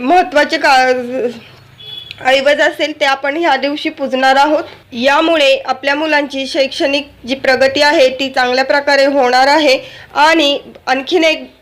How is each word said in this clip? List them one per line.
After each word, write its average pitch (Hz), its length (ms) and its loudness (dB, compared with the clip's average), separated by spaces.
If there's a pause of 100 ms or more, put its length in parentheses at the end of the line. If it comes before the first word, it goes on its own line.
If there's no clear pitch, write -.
महत्त्वाचे 294 580 0
का-, 262 340 2 (1300)
ऐवज 277 360 2
असेल, 302 400 -2
ते 294 40 0
आपण 277 320 -2
ह्या 330 200 0
दिवशी 285 320 -4
पूजणार 269 480 0
आहोत. 302 280 2 (280)
यामुळे 277 760 2
आपल्या 269 280 -4
मुलांची 294 520 -2
शैक्षणिक 277 640 -2 (200)
जी 254 60 -4
प्रगती 269 480 0
आहे, 294 260 4
ती 262 260 -4
चांगल्या 254 300 0
प्रकारे 277 400 2
होणार 262 420 2
आहे. 285 320 2 (360)
आणि 294 440 2 (280)
आणखीन 269 380 0
एक 302 260 -2 (120)